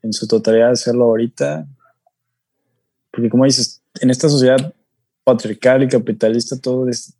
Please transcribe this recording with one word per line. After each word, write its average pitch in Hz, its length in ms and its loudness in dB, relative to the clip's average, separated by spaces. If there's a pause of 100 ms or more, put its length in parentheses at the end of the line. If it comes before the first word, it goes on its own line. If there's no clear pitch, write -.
en 110 120 -6
su - 120 -8
totalidad 113 440 2
hacerlo 123 340 0
ahorita? 139 640 -2 (1400)
Porque 117 180 -4
como 123 160 2
dices, 131 380 -2 (180)
en 127 80 2
esta 127 220 0
sociedad 135 420 2 (520)
patriarcal 127 580 2
y 127 60 2
capitalista 117 720 -2
todo 127 300 -4
es - 320 -8